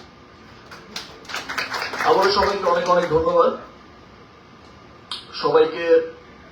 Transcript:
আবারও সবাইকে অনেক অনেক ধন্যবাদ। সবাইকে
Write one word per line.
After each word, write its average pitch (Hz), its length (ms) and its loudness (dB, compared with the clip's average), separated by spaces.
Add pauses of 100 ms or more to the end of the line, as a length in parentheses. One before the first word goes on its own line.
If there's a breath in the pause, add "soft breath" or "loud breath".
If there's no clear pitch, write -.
(2000)
আবারও 190 260 4
সবাইকে 202 340 0
অনেক 175 260 2
অনেক 170 200 2
ধন্যবাদ। 165 480 2 (1800)
সবাইকে 165 760 2 (400)